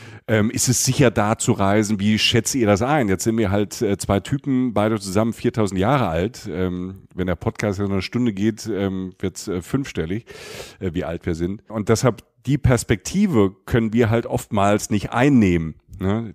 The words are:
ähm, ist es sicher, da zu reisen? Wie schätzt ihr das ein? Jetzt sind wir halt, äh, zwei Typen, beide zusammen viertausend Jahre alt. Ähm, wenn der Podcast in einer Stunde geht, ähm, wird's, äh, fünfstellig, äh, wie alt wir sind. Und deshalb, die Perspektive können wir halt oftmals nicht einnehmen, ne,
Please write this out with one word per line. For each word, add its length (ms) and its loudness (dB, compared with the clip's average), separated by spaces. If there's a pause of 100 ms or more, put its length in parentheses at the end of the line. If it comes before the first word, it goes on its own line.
(280)
ähm, 220 2
ist 200 -2
es 160 0
sicher, 260 4
da 260 0
zu 140 0
reisen? 480 2
Wie 180 2
schätzt 380 0
ihr 120 2
das 140 4
ein? 280 2
Jetzt 160 0
sind 120 2
wir 140 0
halt, 300 -2
äh, 160 2
zwei 220 0
Typen, 540 -2
beide 260 0
zusammen 340 0
viertausend 460 -2
Jahre 280 2
alt. 440 -4
Ähm, 520 -6 (100)
wenn 140 -4
der 80 -2
Podcast 440 -4
in 60 -2
einer 160 -2
Stunde 320 -2
geht, 340 -2
ähm, 520 -4
wird's, 280 -8
äh, 140 -4
fünfstellig, 640 -6 (540)
äh, 140 -6
wie 100 -4
alt 220 -8
wir 100 -2
sind. 340 -4
Und 200 -4
deshalb, 340 2 (240)
die 100 2
Perspektive 960 2 (100)
können 280 0
wir 160 4
halt 160 2
oftmals 640 0
nicht 220 -2
einnehmen, 640 4 (240)
ne, 360 -4